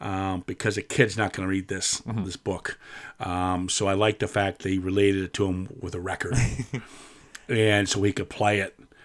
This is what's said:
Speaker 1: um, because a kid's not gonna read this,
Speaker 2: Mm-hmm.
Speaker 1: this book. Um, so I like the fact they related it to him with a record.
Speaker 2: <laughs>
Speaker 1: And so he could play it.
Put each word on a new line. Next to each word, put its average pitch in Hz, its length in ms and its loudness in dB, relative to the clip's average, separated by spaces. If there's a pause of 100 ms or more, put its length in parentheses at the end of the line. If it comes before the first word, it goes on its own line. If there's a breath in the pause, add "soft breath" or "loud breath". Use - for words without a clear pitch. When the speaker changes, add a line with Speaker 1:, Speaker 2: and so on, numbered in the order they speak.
Speaker 1:
um, 95 460 -2
because 98 300 -2
a 101 40 -2
kid's 107 340 2
not 104 180 0
gonna 92 140 -4
read 95 200 -2
this, - 340 -2
Speaker 2:
Mm-hmm. 110 240 -4
Speaker 1:
this 92 120 -8
book. - 420 -6 (400 loud breath)
Um, 90 500 -2
so - 180 0
I 98 60 2
like 104 240 2
the 107 100 -2
fact 98 360 -2
they 95 160 0
related 98 460 4
it - 100 -8
to 101 100 2
him 92 240 -2 (100)
with 87 140 -8
a 92 60 -6
record. 92 400 -4
Speaker 2:
<laughs> - 1120 -4
Speaker 1:
And 107 380 4
so - 160 -2
he 101 100 4
could - 160 -4
play 104 300 2
it. 98 180 -4 (280 loud breath)